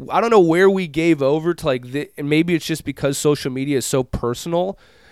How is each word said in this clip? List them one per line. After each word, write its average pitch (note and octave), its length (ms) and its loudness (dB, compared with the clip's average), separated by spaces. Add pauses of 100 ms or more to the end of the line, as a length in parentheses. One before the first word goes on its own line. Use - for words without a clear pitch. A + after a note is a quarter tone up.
(100)
I D#3+ 100 2
don't A3+ 100 0
know A3 100 8
where F3 280 6
we F#3+ 180 2
gave D#3+ 360 2
over D#3 320 0
to, D#3+ 120 -6
like, B2 260 -4
the, C#3+ 240 -6
and C#3+ 120 -6
maybe E3 260 2
it's D#3 120 -2
just - 180 -6
because C#3+ 340 -4
social D3 320 0
media C3+ 280 -2
is A#2 80 -4
so C3+ 160 -2
personal E3+ 760 -6 (340)